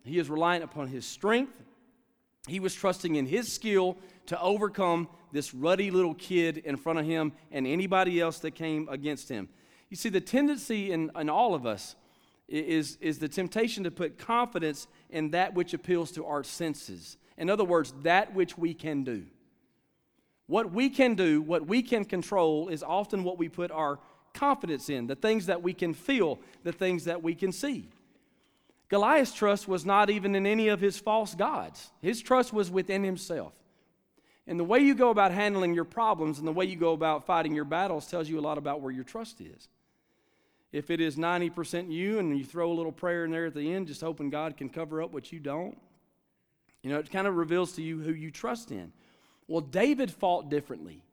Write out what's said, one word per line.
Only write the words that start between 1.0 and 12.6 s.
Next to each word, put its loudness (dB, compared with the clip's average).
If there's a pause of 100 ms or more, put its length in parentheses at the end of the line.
strength. 0 (960)
He -6
was -2
trusting 0
in 0
his -2
skill 2 (280)
to -4
overcome 2 (220)
this -4
ruddy 2
little 2
kid 0
in -6
front -2
of 0
him 0 (180)
and -2
anybody 2
else 0
that -6
came -4
against -6
him. -8 (420)
You -12
see, -4
the 0
tendency 0
in, 0
in -4
all 4
of -4
us -6 (520)
i-, -10
is, -2